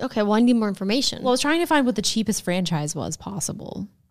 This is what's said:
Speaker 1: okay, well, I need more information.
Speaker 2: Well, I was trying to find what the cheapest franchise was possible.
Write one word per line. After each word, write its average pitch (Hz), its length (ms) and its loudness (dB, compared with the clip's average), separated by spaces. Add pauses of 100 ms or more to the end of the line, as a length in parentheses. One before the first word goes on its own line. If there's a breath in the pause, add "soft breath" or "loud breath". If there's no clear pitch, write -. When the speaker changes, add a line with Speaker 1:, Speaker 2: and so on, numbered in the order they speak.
Speaker 1:
okay, 226 220 -2
well, 208 120 2
I 220 60 4
need 240 140 6
more 220 140 2
information. 202 540 -2
Speaker 2:
Well, 254 80 0
I - 20 4
was 254 80 2
trying 311 200 2
to 339 60 2
find 294 180 4
what 240 120 2
the 214 60 -2
cheapest 220 420 0
franchise 170 500 -2
was 147 220 -6
possible. - 720 -8 (220)